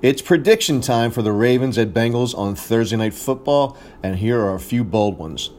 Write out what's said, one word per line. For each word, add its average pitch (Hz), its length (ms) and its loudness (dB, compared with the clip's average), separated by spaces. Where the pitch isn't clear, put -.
It's 131 180 2
prediction 170 580 2
time 117 300 2
for 117 140 -4
the 107 80 2
Ravens 123 480 2
at 104 120 0
Bengals 117 460 0
on 101 160 -2
Thursday 113 440 0
Night 110 180 -2
Football, 135 600 0
and 95 140 -2
here 117 220 0
are 101 140 0
a 92 60 -6
few 120 240 -2
bold 104 340 0
ones. 78 420 -10